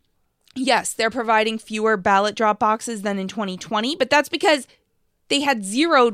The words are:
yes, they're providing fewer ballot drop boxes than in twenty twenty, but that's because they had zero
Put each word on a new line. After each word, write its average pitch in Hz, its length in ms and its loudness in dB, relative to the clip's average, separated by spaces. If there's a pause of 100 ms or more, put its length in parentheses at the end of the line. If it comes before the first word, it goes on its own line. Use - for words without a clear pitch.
(540)
yes, 247 380 0
they're 226 160 -2
providing 220 500 0
fewer 214 380 -2
ballot 202 380 2
drop 208 240 0
boxes 220 420 -2
than 202 180 -4
in 190 100 -6
twenty 190 280 -8
twenty, 226 400 -4
but 269 140 -2
that's 294 180 4
because 311 380 0 (640)
they - 120 0
had 247 200 0
zero 247 520 2